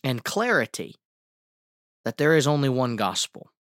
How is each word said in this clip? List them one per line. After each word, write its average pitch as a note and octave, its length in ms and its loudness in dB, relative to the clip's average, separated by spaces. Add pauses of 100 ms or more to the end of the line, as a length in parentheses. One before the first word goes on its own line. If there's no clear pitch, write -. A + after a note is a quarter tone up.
and B2 180 -2
clarity G3 720 -2 (1080)
that A#2 120 -6
there D#3 200 4
is C#3+ 100 4
only C#3+ 220 2
one B2 260 0
gospel. - 560 -4 (120)